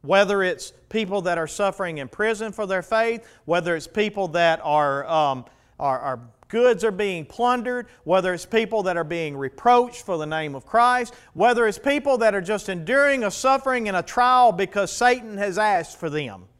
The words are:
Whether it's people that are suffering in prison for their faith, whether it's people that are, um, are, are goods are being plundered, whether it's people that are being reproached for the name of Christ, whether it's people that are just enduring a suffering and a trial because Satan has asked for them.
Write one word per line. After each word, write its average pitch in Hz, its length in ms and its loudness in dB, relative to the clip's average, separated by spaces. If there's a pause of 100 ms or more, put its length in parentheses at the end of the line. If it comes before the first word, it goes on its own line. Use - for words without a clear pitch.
Whether 196 380 4
it's 180 300 -4 (180)
people 202 340 -2
that 175 140 0
are 160 100 -2
suffering 190 500 -4
in 135 100 -8
prison 214 460 -4
for 214 120 -6
their 185 160 -2
faith, 226 460 -2 (180)
whether 170 300 0
it's 156 120 -8
people 208 420 -4
that 165 340 2
are, 143 420 0
um, 139 400 0 (340)
are, 135 200 -2
are 131 200 -6 (280)
goods 226 380 2
are 214 60 2
being 185 340 -4
plundered, 247 640 -2 (180)
whether 185 280 2
it's - 120 -8
people 220 380 0
that 180 120 0
are 170 80 -2
being 156 320 -4
reproached 240 680 2
for 180 140 -4
the 151 80 -4
name 156 300 -4
of 131 100 -14
Christ, 247 480 2 (200)
whether 226 340 4
it's 202 100 -2
people 277 420 0
that 220 140 4
are 196 80 -2
just 196 280 -6
enduring 247 560 0
a 190 60 -2
suffering 262 580 0
and 185 80 -2
a 175 40 0
trial 247 520 4
because 190 380 -2
Satan 240 460 0
has 196 200 -4
asked 202 420 0
for 165 100 -6
them. 117 360 -8 (140)